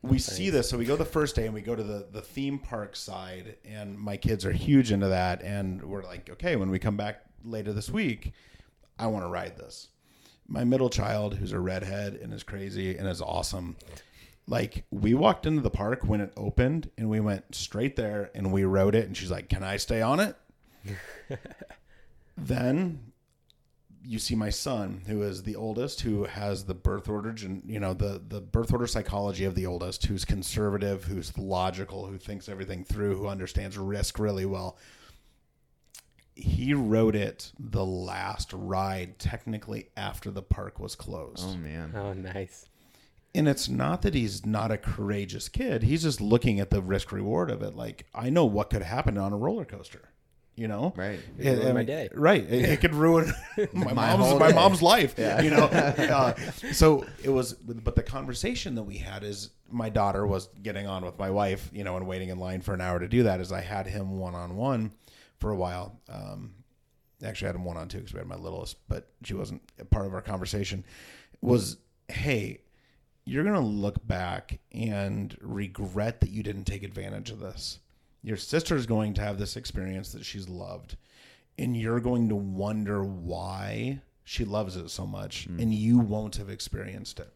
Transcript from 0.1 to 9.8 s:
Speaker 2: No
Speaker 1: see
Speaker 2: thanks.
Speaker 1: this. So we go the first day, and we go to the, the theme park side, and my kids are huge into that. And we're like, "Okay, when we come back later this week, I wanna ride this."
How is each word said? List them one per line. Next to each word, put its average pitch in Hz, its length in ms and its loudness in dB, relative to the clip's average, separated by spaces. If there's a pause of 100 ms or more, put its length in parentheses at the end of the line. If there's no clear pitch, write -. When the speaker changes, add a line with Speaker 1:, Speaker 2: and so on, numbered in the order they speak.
Speaker 2:
No 131 60 8
Speaker 1:
see - 160 -2 (160)
Speaker 2:
thanks. - 20 0
Speaker 1:
this. 127 180 4
So 123 60 -2
we 117 80 0
go 135 120 2
the 160 80 0
first 151 320 0
day, 113 100 0
and 107 80 -4
we 107 80 -8
go 113 140 -4
to 110 80 -4
the, 101 260 -6
the 104 100 -12
theme 139 380 -4
park 107 380 -8
side, 92 680 -12
and 104 340 -12
my 104 200 -4
kids 101 260 0
are 98 80 2
huge 127 400 6
into 98 160 4
that. 90 340 2
And 95 420 -4
we're 95 200 -8
like, 90 260 -14
"Okay, 165 260 -2
when 95 140 2
we 95 80 2
come 104 180 0
back 104 260 -6 (200)
later 110 300 -6
this 104 160 -4
week, 160 440 -2 (680)
I 113 80 -2
wanna 101 240 -2
ride 90 260 -6
this." - 320 -16 (580)